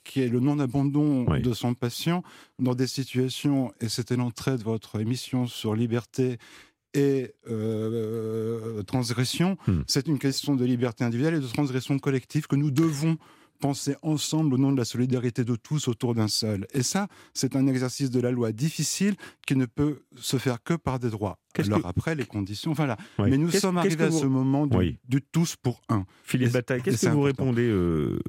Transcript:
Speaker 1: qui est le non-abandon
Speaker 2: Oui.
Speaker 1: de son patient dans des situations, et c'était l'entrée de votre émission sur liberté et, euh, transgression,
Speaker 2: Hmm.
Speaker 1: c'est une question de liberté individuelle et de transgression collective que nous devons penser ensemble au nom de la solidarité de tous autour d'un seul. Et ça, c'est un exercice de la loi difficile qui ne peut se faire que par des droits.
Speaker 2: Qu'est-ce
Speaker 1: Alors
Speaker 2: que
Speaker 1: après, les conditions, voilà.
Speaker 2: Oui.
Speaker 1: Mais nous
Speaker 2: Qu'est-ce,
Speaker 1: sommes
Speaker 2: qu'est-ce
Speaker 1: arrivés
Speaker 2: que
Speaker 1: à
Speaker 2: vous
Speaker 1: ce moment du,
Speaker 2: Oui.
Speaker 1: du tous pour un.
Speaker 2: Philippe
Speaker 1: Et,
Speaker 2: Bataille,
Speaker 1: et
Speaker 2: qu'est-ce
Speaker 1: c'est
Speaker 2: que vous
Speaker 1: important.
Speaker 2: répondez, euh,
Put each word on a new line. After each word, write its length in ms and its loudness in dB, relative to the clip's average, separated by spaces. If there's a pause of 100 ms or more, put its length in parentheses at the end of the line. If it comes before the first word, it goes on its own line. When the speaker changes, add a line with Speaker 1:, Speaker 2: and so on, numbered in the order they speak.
Speaker 1:
qui 160 -4
est 80 2
le 100 2
non-abandon 880 2
Speaker 2:
Oui. 140 2
Speaker 1:
de 120 0
son 200 -2
patient 480 -2 (360)
dans 160 2
des 120 0
situations, 960 -2
et 80 -4
c'était 280 -4
l'entrée 420 -2
de 40 -6
votre 380 -4
émission 460 -2
sur 280 -4
liberté 640 -2 (560)
et, 400 2 (180)
euh, 1300 -4
transgression, 760 0 (100)
Speaker 2:
Hmm. 200 2
Speaker 1:
c'est 220 0
une 100 0
question 360 -2
de 100 2
liberté 400 0
individuelle 300 0
et 60 0
de 60 -6
transgression 520 -2
collective 480 -2
que 100 0
nous 140 2
devons 460 2 (440)
penser 420 -2
ensemble 520 0
au 40 2
nom 140 4
de 60 2
la 60 2
solidarité 600 0
de 120 0
tous 320 -4
autour 260 0
d'un 140 2
seul. 460 -2
Et 80 0
ça, 260 -2 (240)
c'est 240 -2
un 100 4
exercice 440 0
de 100 2
la 100 2
loi 220 0
difficile 600 0 (320)
qui 100 2
ne 100 2
peut 360 -2 (140)
se 200 -2
faire 260 0
que 120 0
par 240 -2
des 120 -2
droits. 280 -4 (160)
Speaker 2:
Qu'est-ce 160 2
Speaker 1:
Alors 120 4
Speaker 2:
que 40 -4
Speaker 1:
après, 300 -2
les 80 -4
conditions, 480 -4
voilà. 240 0 (240)
Speaker 2:
Oui. 100 4
Speaker 1:
Mais 80 4
nous 100 2
Speaker 2:
Qu'est-ce, 120 2
Speaker 1:
sommes 160 2
Speaker 2:
qu'est-ce 180 2
Speaker 1:
arrivés 20 -2
Speaker 2:
que 60 0
Speaker 1:
à 60 4
Speaker 2:
vous 100 2
Speaker 1:
ce 80 2
moment 400 2
du, 100 2
Speaker 2:
Oui. 220 2 (100)
Speaker 1:
du 140 2
tous 320 0
pour 340 -4
un. 160 0 (200)
Speaker 2:
Philippe 240 0
Speaker 1:
Et, 40 2
Speaker 2:
Bataille, 280 0
Speaker 1:
et 20 -10
Speaker 2:
qu'est-ce 140 0
Speaker 1:
c'est 100 2
Speaker 2:
que 60 4
vous 140 4
Speaker 1:
important. 180 0
Speaker 2:
répondez, 260 2
euh, 480 2 (100)